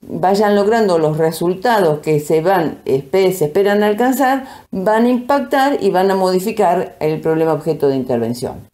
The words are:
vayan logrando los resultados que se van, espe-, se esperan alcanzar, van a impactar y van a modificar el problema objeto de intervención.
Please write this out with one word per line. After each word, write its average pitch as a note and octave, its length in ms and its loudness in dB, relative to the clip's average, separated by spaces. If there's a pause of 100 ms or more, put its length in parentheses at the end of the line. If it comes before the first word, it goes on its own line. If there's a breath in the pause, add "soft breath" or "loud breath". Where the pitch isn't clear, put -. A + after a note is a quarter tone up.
vayan G3+ 520 0
logrando G3+ 420 2
los D3+ 200 0
resultados F3 800 0
que D#3 180 0
se D#3 220 0
van, E3+ 460 0
espe-, F#3 460 0
se F#3 120 -2
esperan G3+ 400 0
alcanzar, B3+ 600 0 (260 loud breath)
van G#3+ 320 0
a A#3+ 40 2
impactar C#4 720 0
y G3 100 2
van F#3 200 2
a F#3+ 60 0
modificar F#3 840 0
el D#3 220 -2
problema D#3+ 320 0
objeto D3+ 340 -2
de C#3 80 2
intervención. A#2+ 800 -4